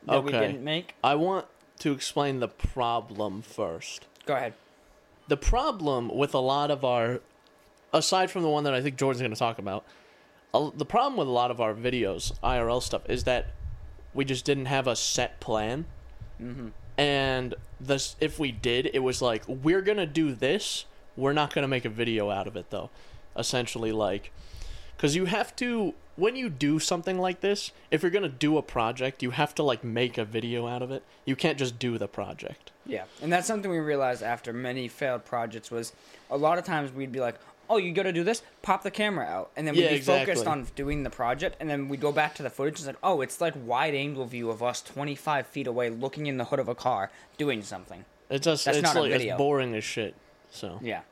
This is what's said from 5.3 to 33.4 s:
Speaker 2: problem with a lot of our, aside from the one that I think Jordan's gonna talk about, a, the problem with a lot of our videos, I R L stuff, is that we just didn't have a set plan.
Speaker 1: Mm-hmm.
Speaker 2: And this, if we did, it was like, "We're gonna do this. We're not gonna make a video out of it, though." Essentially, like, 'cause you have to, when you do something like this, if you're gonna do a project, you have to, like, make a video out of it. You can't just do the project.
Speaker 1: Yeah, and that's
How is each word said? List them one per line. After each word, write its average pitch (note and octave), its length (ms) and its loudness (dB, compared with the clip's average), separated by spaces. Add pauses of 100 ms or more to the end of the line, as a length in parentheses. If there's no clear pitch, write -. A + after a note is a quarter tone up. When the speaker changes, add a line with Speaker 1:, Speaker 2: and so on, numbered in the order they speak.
Speaker 2:
problem D#3+ 800 2
with C#3+ 200 2
a C#3 40 6
lot C#3 300 2
of C3+ 160 0
our, A#2+ 360 2 (680)
aside F#3 380 4
from F#3 140 -2
the D#3+ 60 2
one D3 160 2
that C#3+ 100 2
I B2+ 80 0
think C#3 140 -2
Jordan's C3 260 2
gonna A2 120 -2
talk A#2 220 0
about, G2 260 -4 (680)
a, C#3+ 220 4
the D3 100 -2
problem B3+ 320 2
with D3+ 100 2
a B2+ 40 0
lot B2 180 4
of A#2+ 100 -4
our A2 140 2
videos, A2+ 600 0 (100)
I B2+ 160 4
R A#2 100 2
L A#2+ 120 2
stuff, - 280 -2
is B2 140 0
that B2 240 0 (680)
we C#3 120 0
just C3+ 200 -2
didn't C#3 220 2
have C3+ 180 2
a A#2+ 100 2
set - 440 0
plan. A#2 460 0 (540)
Speaker 1:
Mm-hmm. B2 280 -10 (320)
Speaker 2:
And C3+ 540 2 (260)
this, C3+ 400 0
if D3+ 200 0
we C#3+ 120 0
did, A#2+ 400 2
it C#3 120 2
was B2+ 180 2
like, A#2 260 2
"We're D#3 360 2
gonna G3+ 240 2
do D3 260 2
this. C3 520 0 (300)
We're C3+ 180 2
not D3 200 2
gonna C#3+ 140 2
make C3 180 0
a A#2+ 40 -2
video A2 420 0
out G2 160 -2
of G2+ 80 -10
it, F2+ 160 -8
though." F#2 180 -6 (480)
Essentially, A#2 540 -2
like, G2+ 400 -2 (680)
'cause D3 180 2
you F#3 100 2
have F#3+ 320 0
to, A#3 360 0 (220)
when A3 200 2
you B3+ 140 -4
do D3 300 2
something F3+ 400 0
like F3+ 220 0
this, G3+ 300 0 (200)
if - 100 4
you're F#3 80 4
gonna F#3+ 200 2
do D3 280 2
a C#3+ 60 2
project, B2+ 580 -2
you B2 80 0
have D3 260 2
to, - 80 -2
like, B2+ 200 2
make A#2+ 340 0
a A2+ 80 0
video A#2 400 -2
out B2 160 -4
of B2+ 80 -6
it. C3+ 140 -8 (200)
You C3+ 120 0
can't D3+ 240 2
just B2 180 0
do A#2 220 -2
the G2+ 80 -2
project. - 640 -10 (120)
Speaker 1:
Yeah, G#2 200 -8 (180)
and D#3 100 -2
that's F3 140 2